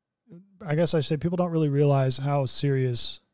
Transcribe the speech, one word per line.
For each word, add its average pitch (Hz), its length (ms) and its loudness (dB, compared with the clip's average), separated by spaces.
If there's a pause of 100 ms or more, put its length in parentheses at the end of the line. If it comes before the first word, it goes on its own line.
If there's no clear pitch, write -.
(640)
I 151 120 -4
guess 165 180 2
I 160 60 2
say 151 160 -2
people 175 200 -2
don't 180 140 0
really 160 180 2
realize 139 500 2
how 143 280 -2
serious 131 720 -2 (160)